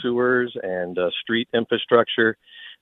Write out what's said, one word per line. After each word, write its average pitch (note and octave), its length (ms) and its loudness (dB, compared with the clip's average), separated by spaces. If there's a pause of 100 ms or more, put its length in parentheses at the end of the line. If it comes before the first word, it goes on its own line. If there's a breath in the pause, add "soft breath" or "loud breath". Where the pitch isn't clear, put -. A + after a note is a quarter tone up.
sewers B2 500 0 (120)
and, F2+ 340 -4
uh, F2+ 100 0 (140)
street A#2 320 -2
infrastructure. A#2 800 2 (460 loud breath)